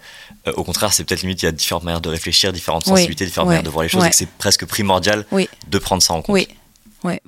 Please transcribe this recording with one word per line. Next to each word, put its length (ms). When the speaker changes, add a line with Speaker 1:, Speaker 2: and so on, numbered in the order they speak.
Speaker 1:
euh, 80
au 80
contraire, 300
c'est 100
peut-être 180
limite, 200
il 40
y 20
a 40
différentes 320
manières 160
de 80
réfléchir, 460
différentes 320
Speaker 2:
Oui. 60
Speaker 1:
sensibilités, 340
différentes 220
Speaker 2:
Ouais. 80
Speaker 1:
manières 80
de 60
voir 120
les 80
choses, 120
Speaker 2:
Ouais. 60
Speaker 1:
et 20
que 60
c'est 140
presque 340
primordial 680
Speaker 2:
Oui. 180
Speaker 1:
de 100
prendre 240
ça 120
en 80
compte. 120
Speaker 2:
Oui. 140
Ouais. 240